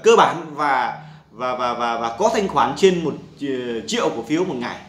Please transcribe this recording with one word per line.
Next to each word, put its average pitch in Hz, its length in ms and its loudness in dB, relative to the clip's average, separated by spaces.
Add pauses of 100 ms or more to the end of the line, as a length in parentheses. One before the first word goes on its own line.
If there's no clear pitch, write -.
cơ 226 140 8
bản 160 200 4 (180)
và, 131 480 -2 (280)
và, 123 260 -6
và, 120 180 -2
và, 117 240 -2
và 117 200 -4
có 214 160 4
thanh 196 140 0
khoản 127 280 2
trên 180 280 4
một, 135 100 -2 (260)
ờ, 123 460 -4
triệu 156 300 0
cổ 113 60 -6
phiếu 156 220 0
một 139 140 -6
ngày 113 180 -8 (120)